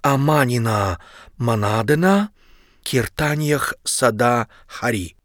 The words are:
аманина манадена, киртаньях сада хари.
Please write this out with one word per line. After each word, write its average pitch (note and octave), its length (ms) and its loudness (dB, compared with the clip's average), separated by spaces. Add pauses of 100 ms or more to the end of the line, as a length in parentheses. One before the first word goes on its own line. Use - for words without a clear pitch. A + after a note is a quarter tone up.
аманина B2 960 0 (360)
манадена, A#2+ 920 0 (540)
киртаньях D3 960 -2
сада A#2+ 640 0 (220)
хари. G#2+ 560 -6